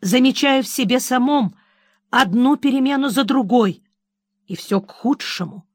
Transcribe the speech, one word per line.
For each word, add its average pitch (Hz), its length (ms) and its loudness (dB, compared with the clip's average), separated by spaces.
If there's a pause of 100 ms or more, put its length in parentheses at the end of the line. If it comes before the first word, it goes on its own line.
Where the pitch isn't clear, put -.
Замечаю 262 600 2
в - 40 -8
себе 247 320 0
самом 254 560 0 (560)
одну 247 440 2
перемену 269 540 0
за 247 140 0
другой, 226 600 0 (600)
и 190 100 -12
все - 240 -4
к 196 120 -16
худшему. - 840 -6